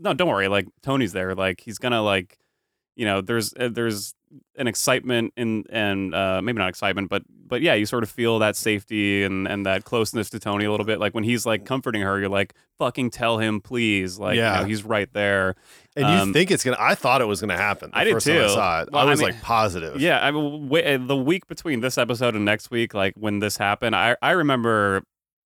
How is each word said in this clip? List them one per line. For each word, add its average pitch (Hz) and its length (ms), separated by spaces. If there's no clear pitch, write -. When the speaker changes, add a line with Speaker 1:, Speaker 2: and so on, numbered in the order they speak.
Speaker 1:
no, 170 140
don't 175 140
worry. 98 200
Like, 98 180
Tony's 131 300
there. 92 220
Like, 92 260
he's 107 180
gonna, 120 240
like," 98 360
you 120 80
know, 98 160
there's, 110 400
uh, 123 100
there's 107 440
an 135 100
excitement 120 720
in, 110 340
and, 98 440
uh, 95 280
maybe 117 160
not 92 100
excitement, 95 400
but, 101 140
but 123 160
yeah, 160 120
you 104 120
sort 120 160
of 104 80
feel 113 300
that 107 160
safety 101 640
and, 95 240
and 101 180
that 95 200
closeness 113 460
to 110 100
Tony 101 240
a 104 60
little 104 140
bit. 110 140
Like, 104 160
when 110 80
he's, 117 240
like, 110 180
comforting 127 380
her, 98 160
you're 98 100
like, 98 260
"Fucking 123 320
tell 117 280
him, 107 220
please." 101 580
Like, 101 180
you 113 60
Speaker 2:
Yeah. 101 180
Speaker 1:
know, 101 60
he's 107 160
right 107 300
there. 98 420
Speaker 2:
And 139 140
you 104 40
Speaker 1:
Um, 98 100
Speaker 2:
think 180 180
it's 160 140
gonna, 127 160
I 131 160
thought 131 240
it 117 60
was 104 140
gonna 101 160
happen 98 360
the - 60
Speaker 1:
I 151 60
did 220 100
Speaker 2:
first 110 120
time 160 100
I 147 60
Speaker 1:
too. 104 60
Speaker 2:
saw 92 340
it. - 80
Speaker 1:
Well, 143 140
Speaker 2:
I - 20
Speaker 1:
I 147 40
Speaker 2:
was, 151 100
Speaker 1:
mean, 107 80
Speaker 2:
like, - 140
positive. 101 580
Speaker 1:
yeah, 151 260
I 143 60
mean, 147 360
w-, 156 160
uh, 131 220
the 139 100
week 151 300
between 147 340
this 123 160
episode 120 380
and 101 100
next 107 260
week, 117 240
like, 98 220
when 104 220
this 101 200
happened, 107 360
I, 110 260
I 143 120
remember, 117 680